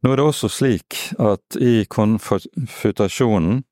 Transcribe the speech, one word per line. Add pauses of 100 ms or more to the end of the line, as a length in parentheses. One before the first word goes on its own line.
Nå
er
det
også
slik (200)
at
i
konfutasjonen